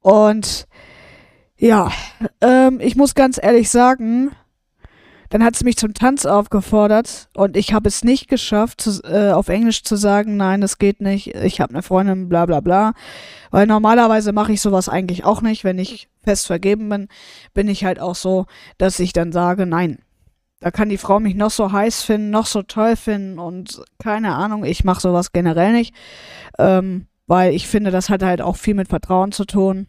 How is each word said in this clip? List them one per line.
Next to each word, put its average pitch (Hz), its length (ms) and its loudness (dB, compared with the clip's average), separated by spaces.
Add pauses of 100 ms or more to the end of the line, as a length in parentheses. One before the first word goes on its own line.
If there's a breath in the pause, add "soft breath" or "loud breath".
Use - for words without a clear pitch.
Und 214 640 2 (920 soft breath)
ja, 214 320 4 (500 loud breath)
ähm, 262 400 4
ich 240 160 -2
muss 269 180 4
ganz 262 260 2
ehrlich 226 280 4
sagen, 247 600 2 (1000 soft breath)
dann 220 160 2
hat 233 120 2
sie - 80 -4
mich 240 120 2
zum 214 180 -4
Tanz 269 320 0
aufgefordert 208 1080 0
und 202 220 0
ich 208 160 -2
hab 214 140 0
es - 160 -2
nicht 254 260 0
geschafft, 220 520 -2
zu, 202 240 -4
äh, 202 260 0
auf 180 180 2
Englisch 220 360 0
zu 214 120 -2
sagen, 208 400 0
"Nein, 196 240 0
das 196 180 -2
geht 202 220 0
nicht, 196 340 -4
ich - 260 -4
hab 139 100 -2
eine 139 120 -8
Freundin", 185 460 -2
bla 170 180 2
bla 165 140 0
bla. 196 340 2 (560 loud breath)
Weil 202 160 4
normalerweise 220 680 2
mach 208 160 0
ich 214 120 0
sowas 190 280 0
eigentlich 180 360 -6
auch 214 180 2
nicht, 220 220 -2
wenn 185 140 -2
ich 190 300 -10 (160)
fest 202 220 -2
vergeben 202 420 -2
bin, 202 200 -6 (460 loud breath)
bin 202 140 0
ich 196 160 -4
halt 185 160 -2
auch 175 160 -6
so, 185 300 -2 (320 loud breath)
dass - 200 0
ich 180 140 -2
dann 170 200 -2
sage, 175 340 0
"Nein." 165 320 -2 (640)
Da 175 100 -4
kann 214 200 -2
die 196 80 -4
Frau 202 220 0
mich 208 140 0
noch 208 160 0
so 196 220 -2
heiß 208 300 -2
finden, 214 280 -2
noch 220 160 0
so 202 160 -4
toll 220 340 0
finden 196 420 -8
und 175 440 -12 (160)
keine 214 360 -4
Ahnung, 208 300 -4
ich 147 200 -2
mach 185 160 2
sowas 180 320 0
generell 175 400 2
nicht, 233 220 0 (640 loud breath)
ähm, 185 480 0 (200)
weil 180 280 4
ich 180 140 -6
finde, 208 220 -2
das 185 200 -2
hat 190 120 -2
halt 180 200 -2
auch 190 140 -4
viel - 180 -2
mit 196 140 -4
Vertrauen 185 440 -2
zu 196 140 -6
tun. 190 420 -2